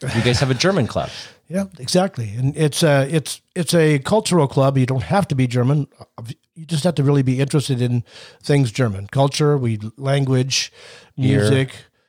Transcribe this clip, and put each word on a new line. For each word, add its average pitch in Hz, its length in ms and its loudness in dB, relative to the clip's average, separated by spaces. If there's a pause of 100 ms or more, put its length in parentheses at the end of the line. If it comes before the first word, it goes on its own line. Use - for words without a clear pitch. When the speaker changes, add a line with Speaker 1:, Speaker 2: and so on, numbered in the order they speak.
Speaker 1:
You 113 200 -4
guys 123 180 2
have 131 120 0
a - 40 2
German 165 320 0
club. 65 280 -4
Speaker 2:
<laughs> - 40 -14 (300)
Yeah, 190 160 -4 (120)
exactly. 131 580 -2
And 131 220 0
it's 156 260 0
a, 143 300 4
it's, - 280 -4 (120)
it's 175 220 -4
a 156 240 4
cultural 175 480 2
club. 135 300 2
You 127 100 4
don't 117 160 -2
have 196 240 0
to 143 80 -2
be 127 100 2
German. 127 420 0 (680)
You 160 100 -18
just 147 200 -4
have 175 100 0
to 147 80 0
really 143 180 4
be 127 200 0
interested 135 400 0
in 123 240 0 (360)
things 139 300 2
German. 101 360 -2
Culture, 143 500 0
we, 117 200 -2 (200)
language, 135 720 0 (440)
Speaker 1:
Beer. 131 260 2
Speaker 2:
music. 131 340 0 (340)